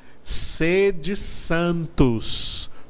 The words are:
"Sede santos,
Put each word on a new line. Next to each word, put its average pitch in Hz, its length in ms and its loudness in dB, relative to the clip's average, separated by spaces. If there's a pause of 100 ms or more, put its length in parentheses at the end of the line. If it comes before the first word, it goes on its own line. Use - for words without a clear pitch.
(220)
"Sede 185 920 0
santos, - 1500 0 (200)